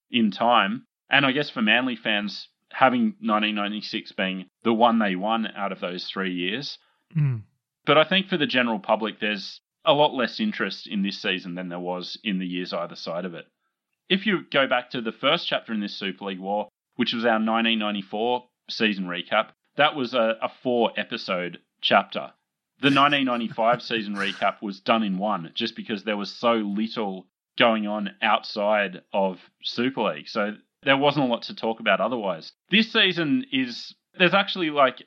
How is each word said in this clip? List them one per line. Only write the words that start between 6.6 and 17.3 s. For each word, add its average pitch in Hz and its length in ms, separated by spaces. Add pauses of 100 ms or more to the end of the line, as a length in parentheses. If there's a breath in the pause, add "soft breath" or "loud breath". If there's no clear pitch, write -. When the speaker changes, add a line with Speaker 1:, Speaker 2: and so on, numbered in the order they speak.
Speaker 2:
Mm. 131 260 (420)
Speaker 1:
But 147 140
I 156 60
think 190 220
for 185 100
the 143 100
general 120 320
public, 107 400
there's 104 420 (240)
a 160 80
lot 143 220
less 117 240
interest 104 480
in 101 160
this 98 180
season 92 320
than 90 160
there 87 80
was 90 460
in 98 160
the 90 80
years 90 260
either 85 220
side 87 300
of 85 100
it. 78 100 (640)
If 196 160
you 175 260
go 139 140
back 123 260
to 127 100
the 110 100
first 151 360
chapter 123 260
in 107 60
this 101 140
Super 101 320
League 98 140
War, 101 300 (260)
which 120 180
was 117 100
our 113 140